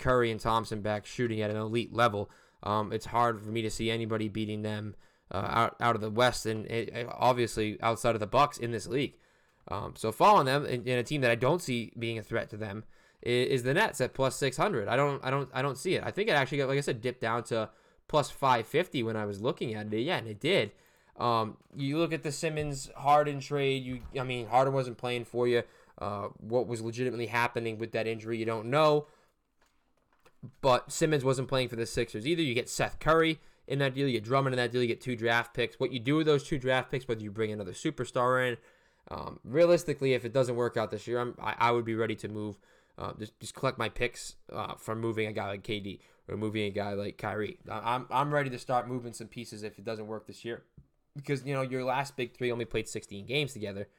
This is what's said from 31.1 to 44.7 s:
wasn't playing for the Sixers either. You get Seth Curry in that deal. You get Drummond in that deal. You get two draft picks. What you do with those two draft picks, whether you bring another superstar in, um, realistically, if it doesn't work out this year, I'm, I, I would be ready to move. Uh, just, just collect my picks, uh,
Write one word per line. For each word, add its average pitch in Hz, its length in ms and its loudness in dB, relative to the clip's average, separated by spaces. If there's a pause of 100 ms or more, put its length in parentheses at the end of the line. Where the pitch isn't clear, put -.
wasn't 131 240 2
playing 131 220 0
for 123 40 -10
the 117 120 -2
Sixers 113 380 -2
either. 165 160 0
You 139 140 2
get 117 140 0
Seth - 320 -2
Curry 160 400 4 (260)
in 139 140 -2
that 135 140 2
deal. 139 120 2
You 135 60 2
get 110 100 0
Drummond 131 320 2
in 123 40 0
that 123 120 2
deal. 123 100 2
You 123 60 4
get 113 140 0
two 127 160 -4
draft 117 380 2
picks. 117 260 -2
What 131 120 -2
you 131 60 -4
do 123 160 0
with 156 120 2
those 143 180 4
two - 120 -4
draft 127 320 0
picks, 131 200 -6
whether 113 120 -2
you 107 120 -8
bring 107 180 0
another 101 220 -6
superstar 127 760 0
in, 120 80 -2 (540)
um, - 320 -10
realistically, 151 720 4
if 117 120 2
it 113 80 -6
doesn't 127 220 2
work 120 220 0
out 110 160 0
this 107 160 -8
year, 120 100 0
I'm, 123 240 -2
I, 110 160 -2
I 117 140 4
would 120 120 2
be 113 120 -2
ready 110 180 0
to 110 140 -8
move. 107 320 -8 (360)
Uh, - 220 -8
just, - 220 -12
just - 160 -12
collect 131 200 -2
my 110 120 -2
picks, - 480 -6 (160)
uh, - 220 -8